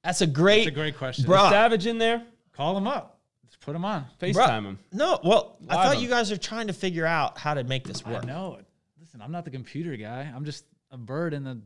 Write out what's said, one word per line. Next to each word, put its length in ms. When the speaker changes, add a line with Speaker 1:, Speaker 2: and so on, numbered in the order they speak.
Speaker 1:
That's 180
a 60
great 380
Speaker 2:
That's 20
a 40
great 260
question. 280
Speaker 1:
Bruh. 200
Speaker 3:
Is 60
Savage 360
in 100
there? 260
Speaker 2:
Call 260
him 100
up. 320
Let's 120
put 200
him 100
on. 200
Speaker 3:
FaceTime 140
Speaker 1:
Bruh. 300
Speaker 3:
him. 140
Speaker 1:
No, 320
well, 340
I 60
Speaker 3:
Live 100
Speaker 1:
thought 120
Speaker 3:
him. 60
Speaker 1:
you 60
guys 220
are 60
trying 300
to 60
figure 320
out 320
how 160
to 100
make 220
this 200
Speaker 2:
I 60
Speaker 1:
work. 140
Speaker 2:
know. 340
Listen, 220
I'm 100
not 140
the 60
computer 440
guy. 400
I'm 100
just 200
a 60
bird 360
in 100
the 220